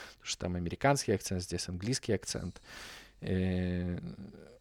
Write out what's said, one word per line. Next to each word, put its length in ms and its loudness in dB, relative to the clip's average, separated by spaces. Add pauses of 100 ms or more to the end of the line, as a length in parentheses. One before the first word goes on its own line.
(180)
Потому 80 -16
что 140 -4
там 160 0
американский 560 4
акцент, 300 2
здесь 260 -2
английский 440 0
акцент. 480 -2 (600)
Э, 800 2 (640)